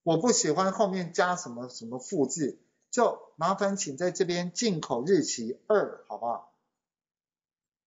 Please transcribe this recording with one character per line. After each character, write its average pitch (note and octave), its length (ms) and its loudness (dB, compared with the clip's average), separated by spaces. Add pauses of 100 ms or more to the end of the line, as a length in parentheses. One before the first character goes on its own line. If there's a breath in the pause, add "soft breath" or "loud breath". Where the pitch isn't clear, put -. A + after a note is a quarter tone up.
我 D#3+ 160 4
不 A#3 120 4
喜 F3 200 4
欢 F#3+ 220 2
后 G3+ 160 2
面 F3+ 240 -4
加 F3+ 240 2
什 D#3 140 -10
么 A#2+ 180 -10
什 A#2 180 -14
么 A#2+ 120 -8
复 C#3 280 0
制， C3+ 340 -4 (300)
就 - 460 0
麻 E3+ 180 0
烦 G3 220 0
请 C#3+ 200 -6
在 F3+ 140 0
这 F3 140 0
边 F3 280 -2
进 G3 280 0
口 B2+ 240 -2
日 E3+ 180 4
期 A#2 440 -6
二， G3 400 0
好 G#2 120 -10
不 A#2 80 -6
好？ - 280 -6 (1300)